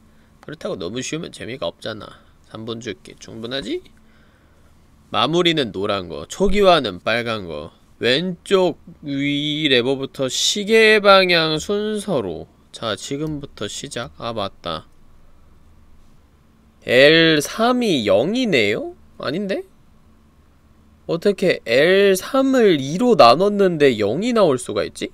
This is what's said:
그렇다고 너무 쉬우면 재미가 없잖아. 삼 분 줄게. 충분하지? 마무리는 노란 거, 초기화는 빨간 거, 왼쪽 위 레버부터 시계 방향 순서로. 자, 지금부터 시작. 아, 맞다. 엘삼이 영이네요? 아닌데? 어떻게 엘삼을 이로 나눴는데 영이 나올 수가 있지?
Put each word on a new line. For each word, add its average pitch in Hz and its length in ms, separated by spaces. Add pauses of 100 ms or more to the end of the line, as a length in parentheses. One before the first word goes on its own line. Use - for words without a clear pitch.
(420)
그렇다고 156 360
너무 98 240
쉬우면 156 300
재미가 110 360
없잖아. 107 380 (420)
삼 110 180
분 117 140
줄게. - 400
충분하지? 135 640 (1300)
마무리는 151 640
노란 98 340
거, 78 200
초기화는 180 760
빨간 113 440
거, 76 240 (280)
왼쪽 175 800 (220)
위 143 680
레버부터 131 600
시계 214 720
방향 180 580
순서로. 196 880 (240)
자, 110 240
지금부터 143 720
시작. 127 500
아, 117 140
맞다. 95 560 (2000)
엘삼이 160 1200
영이네요? 151 920 (220)
아닌데? 202 460 (1400)
어떻게 180 580
엘삼을 196 1160
이로 185 340
나눴는데 160 800
영이 131 380
나올 180 240
수가 104 260
있지? - 300